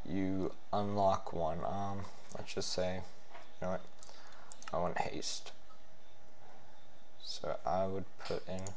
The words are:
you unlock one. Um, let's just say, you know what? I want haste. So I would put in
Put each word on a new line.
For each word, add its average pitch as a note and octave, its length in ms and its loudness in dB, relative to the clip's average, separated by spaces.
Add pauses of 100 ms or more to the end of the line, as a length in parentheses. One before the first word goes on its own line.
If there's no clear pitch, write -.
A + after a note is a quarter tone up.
you F#2+ 460 2 (220)
unlock G2+ 600 4
one. E2 320 2
Um, G2 360 0 (360)
let's - 160 -2
just - 200 0
say, F#2 240 2
you F2+ 60 0 (600)
know F#2 80 0
what? - 140 0 (880)
I D#2+ 60 2
want F2 200 2
haste. - 540 0 (1700)
So - 420 0
I F#2+ 220 4
would F#2+ 200 0 (120)
put - 300 0
in F#2 140 0 (140)